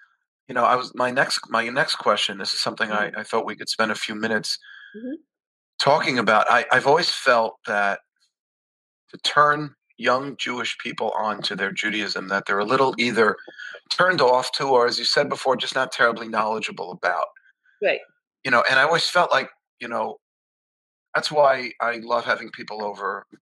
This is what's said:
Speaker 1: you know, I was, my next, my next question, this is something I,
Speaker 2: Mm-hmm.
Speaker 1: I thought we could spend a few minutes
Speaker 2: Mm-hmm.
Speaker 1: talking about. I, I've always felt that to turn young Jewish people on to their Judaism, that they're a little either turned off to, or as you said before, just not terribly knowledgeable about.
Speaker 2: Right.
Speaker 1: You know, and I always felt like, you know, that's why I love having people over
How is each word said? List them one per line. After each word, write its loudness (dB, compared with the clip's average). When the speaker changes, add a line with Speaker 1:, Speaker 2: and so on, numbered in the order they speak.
Speaker 1:
you -12
know, 2
I 6
was, -4
my -2
next, -2
my 0
next -2
question, 0
this -6
is -6
something -4
I, -2
Speaker 2:
Mm-hmm. -10
Speaker 1:
I -8
thought -2
we -8
could -14
spend 0
a -2
few -8
minutes -4
Speaker 2:
Mm-hmm. -10
Speaker 1:
talking 2
about. 4
I, 4
I've 2
always 4
felt 2
that 0
to -18
turn 2
young 0
Jewish -6
people -6
on -2
to -4
their -2
Judaism, -4
that -2
they're -2
a 0
little 2
either 2
turned 2
off 4
to, -2
or 4
as 0
you -4
said 2
before, 0
just -4
not -2
terribly 0
knowledgeable -4
about. -2
Speaker 2:
Right. 2
Speaker 1:
You 0
know, 6
and 4
I 6
always 2
felt 2
like, 2
you -12
know, -4
that's -2
why 4
I -2
love -2
having -2
people -10
over -6